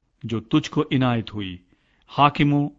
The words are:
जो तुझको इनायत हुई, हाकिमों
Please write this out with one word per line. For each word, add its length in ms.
जो 140
तुझको 440
इनायत 500
हुई, 260
हाकिमों 720